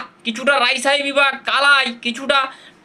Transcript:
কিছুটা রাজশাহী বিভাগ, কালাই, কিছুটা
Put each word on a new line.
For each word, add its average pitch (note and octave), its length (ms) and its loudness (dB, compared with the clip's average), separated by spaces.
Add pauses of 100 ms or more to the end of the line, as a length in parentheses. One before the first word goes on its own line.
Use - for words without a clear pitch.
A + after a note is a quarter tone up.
(240)
কিছুটা A#3+ 340 -2
রাজশাহী C4 440 0
বিভাগ, C#4 300 0 (120)
কালাই, C4+ 420 2 (160)
কিছুটা C4 360 -2 (460)